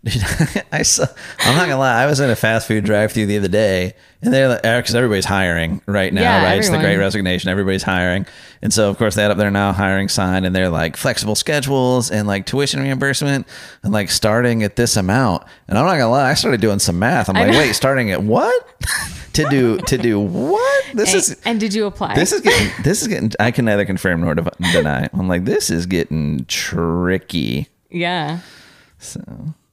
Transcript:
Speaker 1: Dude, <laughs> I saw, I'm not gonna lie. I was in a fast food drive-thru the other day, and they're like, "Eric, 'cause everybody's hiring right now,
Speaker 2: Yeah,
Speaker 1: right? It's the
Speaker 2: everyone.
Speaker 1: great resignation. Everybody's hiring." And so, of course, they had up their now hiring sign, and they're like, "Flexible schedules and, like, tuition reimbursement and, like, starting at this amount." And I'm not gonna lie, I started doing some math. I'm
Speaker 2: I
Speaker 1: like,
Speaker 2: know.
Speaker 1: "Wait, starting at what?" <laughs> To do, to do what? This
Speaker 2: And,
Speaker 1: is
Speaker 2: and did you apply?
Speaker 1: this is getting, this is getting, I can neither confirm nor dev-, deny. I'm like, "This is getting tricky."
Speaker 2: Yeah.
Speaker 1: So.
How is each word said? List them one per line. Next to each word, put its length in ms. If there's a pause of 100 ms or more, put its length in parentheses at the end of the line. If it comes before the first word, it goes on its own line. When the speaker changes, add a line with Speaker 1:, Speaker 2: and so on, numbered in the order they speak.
Speaker 1:
Dude, 200 (240)
<laughs> 260
I 80
saw, 240 (360)
I'm 160
not 100
gonna 120
lie. 240
I 40
was 140
in 100
a 60
fast 300
food 180
drive-thru 420
the 100
other 120
day, 440 (300)
and 100
they're 160
like, 160
"Eric, 220
'cause 80
everybody's 320
hiring 580
right 260
now, 120
Speaker 2:
Yeah, 220
Speaker 1:
right? 140
It's 120
the 60
Speaker 2:
everyone. 200
Speaker 1:
great 80
resignation. 460
Everybody's 320
hiring." 420 (380)
And 100
so, 160
of 80
course, 180
they 60
had 100
up 60
their 140
now 240
hiring 340
sign, 380
and 100
they're 140
like, 260
"Flexible 380
schedules 760
and, 160
like, 200
tuition 340
reimbursement 680 (360)
and, 100
like, 180
starting 520
at 140
this 200
amount." 460 (260)
And 80
I'm 80
not 140
gonna 100
lie, 220
I 40
started 280
doing 160
some 200
math. 300
I'm 80
Speaker 2:
I 60
Speaker 1:
like, 100
Speaker 2:
know. 60
Speaker 1:
"Wait, 160
starting 360
at 120
what?" 320 (260)
<laughs> 360 (180)
To 140
do, 300
to 180
do 220
what? 720
This 180
Speaker 2:
And, 80
Speaker 1:
is 260
Speaker 2:
and 160
did 120
you 140
apply? 300
Speaker 1:
this 160
is 80
getting, 280 (140)
this 180
is 60
getting, 320
I 140
can 120
neither 200
confirm 380
nor 120
dev-, 160 (220)
deny. 400
I'm 160
like, 160
"This 260
is 160
getting 600
tricky." 1200 (220)
Speaker 2:
Yeah. 500 (580)
Speaker 1:
So. 560 (180)